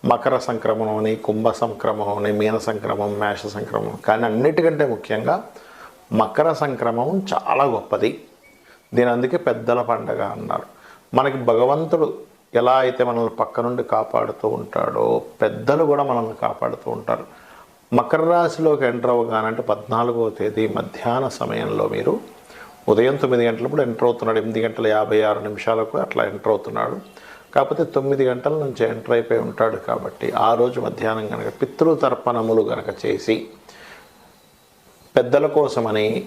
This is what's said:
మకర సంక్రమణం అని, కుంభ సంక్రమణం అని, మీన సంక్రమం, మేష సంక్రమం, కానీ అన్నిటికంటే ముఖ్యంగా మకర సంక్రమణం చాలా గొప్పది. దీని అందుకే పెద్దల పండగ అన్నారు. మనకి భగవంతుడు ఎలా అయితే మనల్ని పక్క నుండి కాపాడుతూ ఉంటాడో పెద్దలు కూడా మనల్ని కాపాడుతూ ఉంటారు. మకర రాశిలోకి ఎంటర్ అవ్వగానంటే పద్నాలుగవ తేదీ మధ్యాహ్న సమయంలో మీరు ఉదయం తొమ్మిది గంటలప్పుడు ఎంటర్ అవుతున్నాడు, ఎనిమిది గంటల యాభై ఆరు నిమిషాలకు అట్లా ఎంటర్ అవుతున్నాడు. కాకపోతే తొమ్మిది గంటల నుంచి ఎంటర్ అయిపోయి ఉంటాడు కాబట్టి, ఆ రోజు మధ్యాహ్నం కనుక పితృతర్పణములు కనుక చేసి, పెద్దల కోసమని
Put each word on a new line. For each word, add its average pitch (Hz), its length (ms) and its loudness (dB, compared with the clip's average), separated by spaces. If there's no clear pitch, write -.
మకర 127 260 4
సంక్రమణం 110 540 -2
అని, 107 120 0
కుంభ 110 220 0
సంక్రమణం 101 600 -2
అని, 104 180 0
మీన 110 200 2
సంక్రమం, 104 420 -2
మేష 104 200 -2
సంక్రమం, 107 400 -4
కానీ 110 240 4
అన్నిటికంటే 151 640 2
ముఖ్యంగా 110 420 -2
మకర 147 260 2
సంక్రమణం 139 560 -2
చాలా - 400 2
గొప్పది. 107 380 0
దీని 120 200 4
అందుకే 127 220 0
పెద్దల 120 420 0
పండగ 110 320 -2
అన్నారు. - 300 -6
మనకి 135 200 0
భగవంతుడు 147 560 4
ఎలా 127 140 6
అయితే 127 240 0
మనల్ని 117 320 -2
పక్క - 260 -2
నుండి 123 160 -2
కాపాడుతూ 110 540 -2
ఉంటాడో - 480 -2
పెద్దలు 139 500 2
కూడా 139 200 2
మనల్ని 113 240 -2
కాపాడుతూ - 420 -4
ఉంటారు. - 280 -4
మకర 156 240 2
రాశిలోకి 156 580 2
ఎంటర్ 120 240 0
అవ్వగానంటే 113 560 0
పద్నాలుగవ 117 580 0
తేదీ 107 260 0
మధ్యాహ్న 123 480 -2
సమయంలో 52 540 -2
మీరు 53 200 0
ఉదయం 120 260 4
తొమ్మిది 127 300 2
గంటలప్పుడు 123 360 0
ఎంటర్ 120 220 0
అవుతున్నాడు, 113 360 2
ఎనిమిది 110 260 -2
గంటల 113 220 -2
యాభై 107 340 2
ఆరు 107 180 2
నిమిషాలకు 110 580 -2
అట్లా - 280 -2
ఎంటర్ 101 280 -2
అవుతున్నాడు. 113 420 -4
కాకపోతే 147 280 2
తొమ్మిది 139 420 0
గంటల 127 280 0
నుంచి 131 260 -4
ఎంటర్ 117 260 -2
అయిపోయి 117 260 0
ఉంటాడు 113 360 0
కాబట్టి, - 540 -4
ఆ 113 220 2
రోజు 123 260 2
మధ్యాహ్నం 110 480 -4
కనుక 117 220 -6
పితృతర్పణములు 120 1000 2
కనుక 107 280 -2
చేసి, 107 300 0
పెద్దల 131 320 4
కోసమని 113 600 2